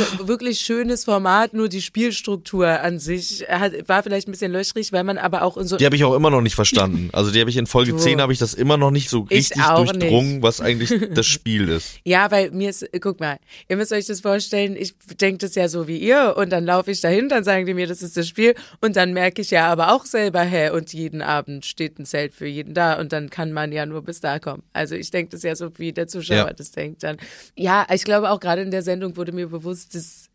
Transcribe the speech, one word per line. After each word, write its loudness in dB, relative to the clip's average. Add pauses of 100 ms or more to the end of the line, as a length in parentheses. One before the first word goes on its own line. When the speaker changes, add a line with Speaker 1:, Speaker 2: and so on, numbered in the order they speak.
(280)
Speaker 1:
wirklich -2
schönes -2
Format, 2
nur 0
die -6
Spielstruktur -2
an 0
sich -6
hat, -2
war 4
vielleicht -4
ein -8
bisschen -4
löchrig, -4
weil 0
man -2
aber -2
auch 0
in -6
so -2
Speaker 2:
Die 6
habe 4
ich 4
auch 4
immer 4
noch 6
nicht 0
verstanden. 2
Also 2
die 4
habe 4
ich -2
in 0
Folge 2
Speaker 1:
Du. -2
Speaker 2:
zehn 4
habe 2
ich -2
das 0
immer 4
noch 4
nicht 0
so 0
Speaker 1:
Ich 4 (140)
Speaker 2:
richtig 0
Speaker 1:
auch 6
Speaker 2:
durchdrungen, 2
Speaker 1:
nicht. -2
Speaker 2:
was 2
eigentlich 0 (180)
Speaker 1:
<laughs> -8
Speaker 2:
das 2
Spiel 0
ist. -4
Speaker 1:
Ja, 2
weil 2
mir -4
ist, -8 (120)
guck -4
mal, -4 (300)
ihr -2
müsst -2
euch 0
das -8
vorstellen, 0
ich -8 (260)
denk 2
das -6
ja 2
so -4
wie -4
ihr 4
und 0
dann 0
laufe 2
ich -6
dahin, 2
dann 2
sagen 2
die -2
mir, -2
das -6
ist -8
das 0
Spiel 4 (260)
und 0
dann 4
merke 0
ich -8
ja 6
aber 4
auch 2
selber, 0
hä, 2
und -4
jeden -8
Abend -4
steht -8
ein -14
Zelt -4
für -10
jeden -10
da 2
und -6
dann -6
kann -6
man -4
ja -4
nur -10
bis -10
da -2
kommen. -10 (100)
Also -4
ich -10
denk -2
das -12
ja -4
so, -10
wie -8
der -6
Zuschauer -4 (100)
Speaker 2:
Ja. -8
Speaker 1:
das -12
denkt -10
dann. -6 (380)
Ja, 2
ich 2
glaube 2
auch 0
gerade -2
in -8
der -2
Sendung -4
wurde -6
mir -6
bewusst, -12
dass -12